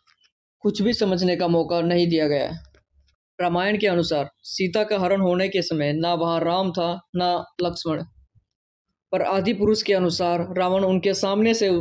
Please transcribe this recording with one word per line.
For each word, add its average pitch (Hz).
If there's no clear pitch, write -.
कुछ 208
भी 226
समझने 185
का 175
मौका 170
नहीं 175
दिया 160
गया 143
है। 165
रामायण 180
के 208
अनुसार 170
सीता 190
का 214
हरण 190
होने 180
के 196
समय 151
ना 165
वहाँ 170
राम 175
था, 170
ना 175
लक्ष्मण, 170
पर 185
आदि 190
पुरुष 208
के 208
अनुसार 175
रावण 185
उनके 190
सामने 208
से 214